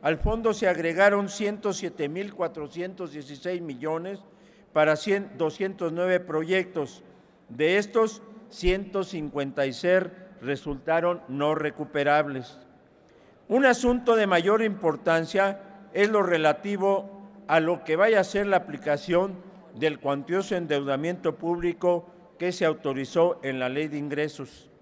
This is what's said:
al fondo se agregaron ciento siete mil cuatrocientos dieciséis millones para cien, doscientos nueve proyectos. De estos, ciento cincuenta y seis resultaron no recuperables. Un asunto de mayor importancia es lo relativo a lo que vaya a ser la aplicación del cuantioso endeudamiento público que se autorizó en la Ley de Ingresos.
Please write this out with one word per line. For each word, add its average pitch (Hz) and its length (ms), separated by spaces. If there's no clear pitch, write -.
al 156 160
fondo 220 340
se 202 160
agregaron 185 600
ciento 208 440
siete 165 360
mil 196 260
cuatrocientos 170 760
dieciséis 147 500
millones 165 580
para 151 240
cien, 202 420
doscientos 175 540
nueve 180 260
proyectos. 175 880
De 156 300
estos, 214 440
ciento 190 560
cincuenta 143 600
y 135 60
seis 180 320
resultaron 160 840
no 143 260
recuperables. 147 1040
Un 262 160
asunto 240 520
de 214 100
mayor 196 360
importancia 190 1000
es 208 180
lo 214 120
relativo 190 1080
a 160 140
lo 165 240
que 156 120
vaya 208 240
a 180 40
ser 202 220
la 196 100
aplicación 170 800
del 147 260
cuantioso 165 560
endeudamiento 151 800
público 175 760
que 175 140
se 175 140
autorizó 151 760
en 135 160
la 127 100
Ley 147 200
de 147 100
Ingresos. 143 720